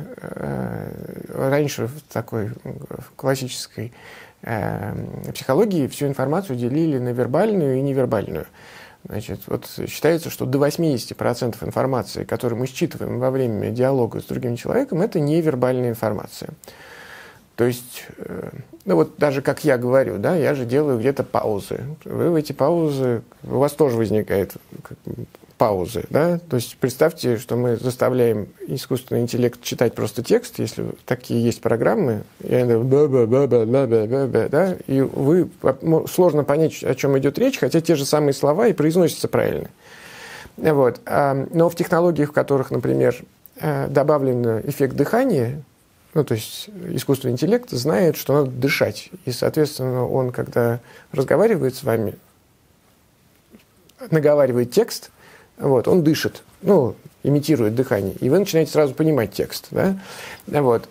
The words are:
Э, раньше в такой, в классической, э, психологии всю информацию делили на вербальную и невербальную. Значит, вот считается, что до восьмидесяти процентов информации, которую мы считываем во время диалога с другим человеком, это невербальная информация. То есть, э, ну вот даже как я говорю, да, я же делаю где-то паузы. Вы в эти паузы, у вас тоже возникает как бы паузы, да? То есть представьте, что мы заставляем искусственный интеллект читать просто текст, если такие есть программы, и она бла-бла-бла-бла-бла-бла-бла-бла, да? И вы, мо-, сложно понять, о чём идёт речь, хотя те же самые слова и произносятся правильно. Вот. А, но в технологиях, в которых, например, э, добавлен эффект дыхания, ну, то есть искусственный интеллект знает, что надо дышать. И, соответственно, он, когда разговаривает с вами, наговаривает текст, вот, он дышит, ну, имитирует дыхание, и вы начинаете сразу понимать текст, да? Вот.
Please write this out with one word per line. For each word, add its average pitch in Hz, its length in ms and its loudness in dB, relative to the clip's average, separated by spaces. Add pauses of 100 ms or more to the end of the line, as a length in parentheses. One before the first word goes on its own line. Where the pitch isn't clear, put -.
(200)
Э, 58 680 -8 (440)
раньше 135 520 0
в 147 260 -14
такой, 113 380 -4 (120)
в - 540 -14
классической, 131 760 -4 (500)
э, 107 520 -4 (380)
психологии 170 540 0
всю 143 200 -6
информацию 139 500 -2
делили 135 420 0
на 123 120 -2
вербальную 135 680 0
и 135 40 0
невербальную. 123 640 -2 (580)
Значит, 101 420 -8
вот - 200 -6 (220)
считается, 160 400 0
что - 160 -6
до 127 140 0
восьмидесяти 147 560 0
процентов 117 480 -2
информации, 117 640 -2
которую 117 340 -4
мы 127 80 -2
считываем 120 540 -6
во 131 100 0
время 113 400 -2
диалога 123 500 0
с - 40 -10
другим 127 320 -4
человеком, 220 440 -2
это 196 200 0
невербальная 131 680 2
информация. - 640 -4 (1040)
То 113 100 0
есть, - 400 -4 (140)
э, - 320 -10 (340)
ну 185 100 2
вот 160 240 2
даже 139 240 0
как 143 220 -2
я 135 140 4
говорю, 123 400 2
да, 135 180 0
я 139 180 2
же 131 100 -4
делаю 131 360 0
где-то 139 240 0
паузы. - 560 -4 (240)
Вы 120 260 0
в 170 60 2
эти 151 160 -2
паузы, 139 720 0 (200)
у 127 160 -4
вас 143 140 4
тоже 135 240 2
возникает 104 560 0 (320)
как - 200 -18
бы 110 200 -10 (320)
паузы, 98 520 0
да? 170 300 2
То 165 160 -6
есть - 240 -4
представьте, 127 580 0
что 117 200 -6
мы 123 200 0
заставляем 117 680 0 (220)
искусственный 127 540 -4
интеллект 120 380 0
читать - 340 0
просто 117 280 -4
текст, 226 380 0
если 113 260 -6 (180)
такие 120 400 -2
есть 113 160 0
программы, 123 640 2 (220)
и - 100 0
она 123 240 4
бла-бла-бла-бла-бла-бла-бла-бла, 123 1700 4
да? 180 280 2 (100)
И 135 140 2
вы, 143 480 2 (340)
мо-, 160 240 2
сложно 151 380 2
понять, 147 400 0
о 127 100 0
чём 135 240 2
идёт 139 200 0
речь, 262 200 2
хотя 151 220 2
те 165 160 2
же 139 80 -2
самые 147 300 2
слова 151 340 2
и 190 40 4
произносятся 160 540 2
правильно. - 420 0 (880)
Вот. 139 500 2
А, 135 440 2
но 165 180 4
в 170 60 -2
технологиях, 170 560 2
в - 20 -16
которых, 131 380 2
например, 131 460 2 (400)
э, 139 320 -2
добавлен 135 720 2
эффект 135 340 -2
дыхания, 147 640 0 (540)
ну, 147 100 2
то 120 100 -2
есть - 360 -8 (180)
искусственный 131 440 -2
интеллект 202 380 0
знает, 156 460 0
что - 160 -2
надо 139 180 2
дышать. 127 600 -2 (160)
И, 131 40 -2
соответственно, 127 800 -2
он, 127 240 0
когда 120 480 0 (320)
разговаривает 139 640 2
с - 80 -12
вами, 113 300 0 (2000)
наговаривает 143 640 4
текст, - 380 0 (480)
вот, 135 280 2
он 180 160 6
дышит, 143 400 0 (200)
ну, 165 340 4 (280)
имитирует 135 500 2
дыхание, 107 460 0
и 127 100 0
вы 165 80 4
начинаете 160 320 0
сразу 147 240 2
понимать 143 380 2
текст, - 400 -6
да? 190 260 0 (480)
Вот. 127 440 2